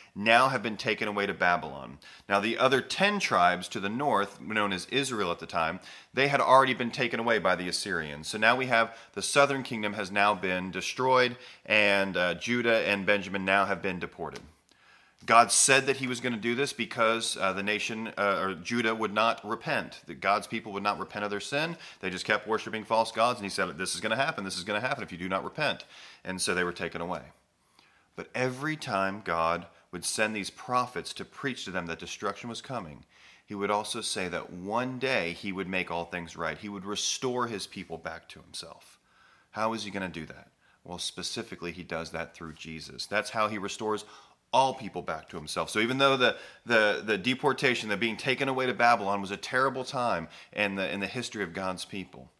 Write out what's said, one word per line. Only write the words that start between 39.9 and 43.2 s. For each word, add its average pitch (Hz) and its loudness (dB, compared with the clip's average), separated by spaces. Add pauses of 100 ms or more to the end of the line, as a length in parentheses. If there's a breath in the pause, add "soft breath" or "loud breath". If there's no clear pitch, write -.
gonna 95 -4
do 82 -8
that? - -20 (320 soft breath)
Well, 90 -12
specifically, 87 -8
he 87 -12
does 82 -8
that 82 -8
through 80 -12
Jesus. 80 -12
That's 104 -2